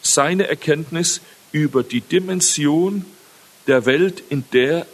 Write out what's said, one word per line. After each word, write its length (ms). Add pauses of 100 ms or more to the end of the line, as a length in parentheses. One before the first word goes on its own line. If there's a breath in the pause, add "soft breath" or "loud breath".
seine 460
Erkenntnis 720 (300 loud breath)
über 320
die 180
Dimension 1040 (640 soft breath)
der 180
Welt, 440
in 240
der 400